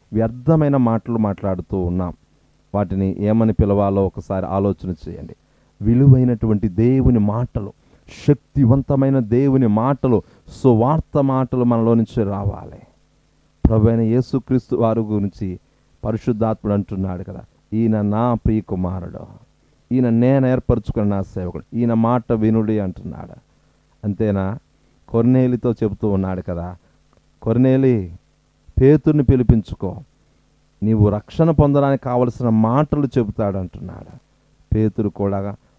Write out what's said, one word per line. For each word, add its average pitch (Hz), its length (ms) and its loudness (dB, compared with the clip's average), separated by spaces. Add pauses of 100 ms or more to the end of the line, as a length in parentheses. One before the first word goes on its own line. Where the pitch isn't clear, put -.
(140)
వ్యర్థమైన 131 640 0
మాటలు 117 400 0
మాట్లాడుతూ 98 600 -4
ఉన్నాం. 90 360 -4 (640)
వాటిని 95 440 -2
ఏమని 107 340 2
పిలవాలో 98 520 0
ఒకసారి 95 400 -6
ఆలోచన 92 480 -4 (160)
చేయండి. - 260 -14 (460)
విలువైనటువంటి 117 840 2
దేవుని 123 520 2
మాటలు, 104 540 -4 (540)
శక్తివంతమైన 135 920 2
దేవుని 127 480 2
మాటలు, 117 560 0 (400)
సువార్త 135 600 2
మాటలు 131 400 0
మనలో 117 300 2
నుంచి 113 300 0
రావాలి. 101 540 -8 (920)
ప్రభువైన 113 320 2
యేసుక్రీస్తు 123 760 -2
వారి 113 240 0
గురించి 101 600 -4 (460)
పరిశుద్ధాత్ముడు 110 680 -2
అంటున్నాడు 95 500 -4
కదా, - 180 -16 (320)
"ఈయన 110 280 0
నా 110 320 0
ప్రియ 110 280 -2
కుమారుడు, 92 580 -6 (720)
ఈయన 123 180 2
నేను 127 380 2
ఏర్పరచుకున్న 117 680 -2
నా 98 60 -2
సేవకుడు, 90 420 -10 (100)
ఈయన 117 200 0
మాట 113 380 0
వినుడి" 110 480 0
అంటున్నాడు. 90 540 -10 (720)
అంతేనా? 101 540 -2 (520)
కొర్నేలితో 123 640 2
చెబుతూ 107 360 -4
ఉన్నాడు 95 340 -2
కదా, 87 340 -10 (640)
"కొర్నేలి, 123 720 2 (680)
పేతుర్ని 147 420 4
పిలిపించుకో, 117 720 0 (880)
నీవు 107 260 4
రక్షణ 160 420 0
పొందడానికి 143 520 2
కావలసిన 123 460 -2
మాటలు 127 580 2 (100)
చెబుతాడు" 101 400 -2
అంటున్నాడు. - 600 -12 (580)
పేతురు 107 340 0
కూడా 101 460 -4 (240)